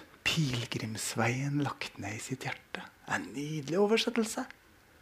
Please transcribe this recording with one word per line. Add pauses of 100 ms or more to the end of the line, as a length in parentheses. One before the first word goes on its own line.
(240)
pilgrimsveien
lagt
ned
i
sitt
hjerte." (180)
Det
er
en
nydelig
oversettelse. (560)